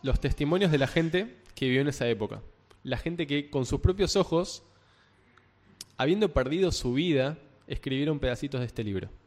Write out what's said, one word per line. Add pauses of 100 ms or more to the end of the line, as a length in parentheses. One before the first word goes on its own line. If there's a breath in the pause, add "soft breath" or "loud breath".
los
testimonios
de
la
gente (200)
que
vivió
en
esa
época. (440)
La
gente
que
con
sus
propios
ojos, (1300 soft breath)
habiendo
perdido
su
vida, (300)
escribieron
pedacitos
de
este
libro. (180)